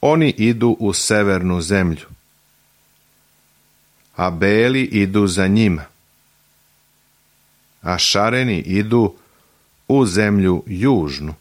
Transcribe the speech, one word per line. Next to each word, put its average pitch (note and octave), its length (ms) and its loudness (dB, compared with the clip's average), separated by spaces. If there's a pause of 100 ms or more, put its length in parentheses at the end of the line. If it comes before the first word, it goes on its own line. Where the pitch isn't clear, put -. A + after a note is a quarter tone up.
oni D3+ 360 4
idu A2+ 420 2
u G2+ 140 -2
severnu F#2 680 0
zemlju, F2 440 -2 (2000)
a F2+ 160 -2
beli A2 520 0
idu G2+ 440 0
za F#2 200 -2
njima, G2 380 0 (2000)
a F2 160 -4
šareni A2+ 600 0
idu G#2 580 0 (720)
u C3+ 180 2
zemlju G2 640 0
južnu. E2 720 -2